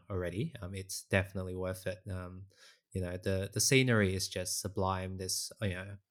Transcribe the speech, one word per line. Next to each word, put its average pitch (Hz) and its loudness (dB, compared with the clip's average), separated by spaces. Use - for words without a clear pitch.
already. 92 -2
Um, 95 -8
it's 95 -8
definitely 95 0
worth 92 -4
it. 90 -4
Um, 92 -8
you 95 0
know, 90 -2
the, 98 0
the - 0
scenery 113 6
is 92 -2
just - -2
sublime. 95 0
There's, - -4
you 104 2
know, 95 -6